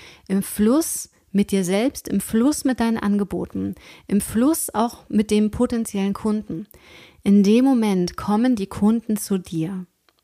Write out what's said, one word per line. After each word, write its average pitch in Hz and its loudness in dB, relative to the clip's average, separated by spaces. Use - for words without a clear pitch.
im 196 0
Fluss - 0
mit 202 0
dir 196 0
selbst, 202 -2
im 202 -2
Fluss 240 0
mit 254 0
deinen 226 0
Angeboten, 196 -4
im 202 0
Fluss 254 0
auch 226 -4
mit 214 0
dem 214 2
potenziellen 220 -2
Kunden, 214 -6
in 202 6
dem 220 6
Moment 214 2
kommen 233 0
die 196 -4
Kunden 214 0
zu 196 -2
dir. 180 -6